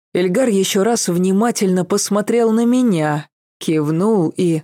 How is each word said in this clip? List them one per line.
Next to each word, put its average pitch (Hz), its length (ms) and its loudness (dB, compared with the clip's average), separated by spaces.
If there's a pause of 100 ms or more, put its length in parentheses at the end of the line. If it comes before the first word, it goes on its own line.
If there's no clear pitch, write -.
(140)
Эльгар 185 360 0
ещё 196 340 0
раз 226 240 0
внимательно 190 800 0
посмотрел 208 640 0
на 226 140 2
меня, 175 640 0 (300)
кивнул 165 760 0
и, 165 280 0